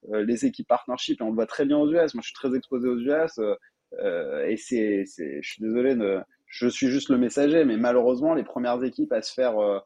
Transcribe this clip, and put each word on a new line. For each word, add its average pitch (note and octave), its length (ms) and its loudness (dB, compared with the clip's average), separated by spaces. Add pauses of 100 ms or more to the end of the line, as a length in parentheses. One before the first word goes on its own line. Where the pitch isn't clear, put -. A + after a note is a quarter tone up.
(120)
euh, G#2+ 120 2
les A#2 220 0
équipes A#2 220 -4
partnership, B2 520 0
et C3 40 -6
on A2+ 60 -2
le A2+ 40 -2
voit A2+ 120 2
très - 180 -2
bien C#3+ 140 2
aux D3 120 4
U E3 60 2
S, D#3+ 180 2
moi, A#2 80 -8
je - 60 -12
suis - 60 -14
très C3 220 -2
exposé B2 320 -2
aux B2 100 0
U B2 120 -2
S, D#3+ 280 0
euh, G#2 160 0 (460)
euh, D2+ 460 -2
et G#2+ 100 0
c'est, G#2+ 500 0
c'est, C#2+ 360 -10
je - 100 -12
suis - 100 -12
désolé, B2 320 2
ne, G2 260 0 (260)
je - 220 -2
suis B2+ 200 0
juste C3+ 200 -2
le C3 100 4
messager, C#3+ 460 4
mais A#2 120 2
malheureusement, B2 580 2
les C3+ 100 -2
premières B2 400 -2
équipes D3 280 -2
à A2 100 0
se - 100 -10
faire, B2 260 0
euh, G2+ 280 2